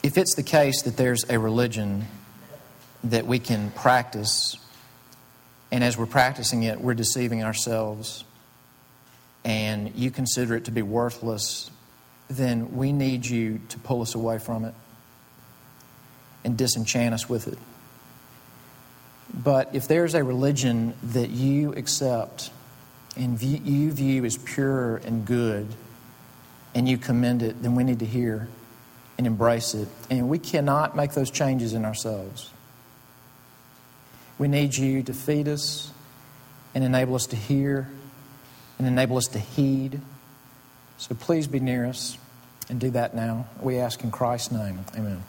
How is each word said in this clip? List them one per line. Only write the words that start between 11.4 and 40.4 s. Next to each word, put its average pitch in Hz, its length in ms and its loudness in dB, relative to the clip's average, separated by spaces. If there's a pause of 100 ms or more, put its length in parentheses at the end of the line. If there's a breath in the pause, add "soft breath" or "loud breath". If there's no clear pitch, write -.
then 123 440 0
we 135 160 0
need 131 360 2
you 113 420 0
to - 120 -12
pull 123 200 -2
us 113 140 -4
away 113 240 -2
from 113 260 -4
it 110 100 -8 (1700)
and 120 140 2
disenchant 120 560 2
us 113 160 -4
with 117 200 -2
it. - 100 -8 (1800)
But 135 400 2
if 131 120 -2
there's 165 280 4
a 151 100 4
religion 127 760 2
that 120 260 0
you 139 460 2
accept - 760 -2 (640)
and 123 240 -2
view, 135 240 0
you 147 300 2
view 135 320 2
as 113 140 -2
pure 131 600 0
and 113 280 -4
good, 110 480 0 (1000)
and 123 120 4
you 127 100 4
commend 120 420 2
it, 113 220 -2
then 120 140 2
we 123 80 4
need 123 160 2
to 117 40 -2
hear, 113 440 -2 (680)
and 123 100 0
embrace 113 480 4
it. 107 140 -4 (220)
And 127 180 2
we 160 100 2
cannot 147 580 2
make 147 160 0
those 135 180 0
changes 131 420 0
in 113 120 -2
ourselves. 107 680 -6 (1900 loud breath)
We 143 100 2
need 143 280 4
you 135 280 4
to 123 100 -6
feed 147 320 0
us - 460 -4 (840)
and 131 80 2
enable 127 320 4
us 123 140 0
to 123 80 -6
hear 139 520 0 (880 loud breath)
and 131 100 2
enable 127 280 4
us 120 120 0
to - 100 -6
heed. 135 640 0 (960)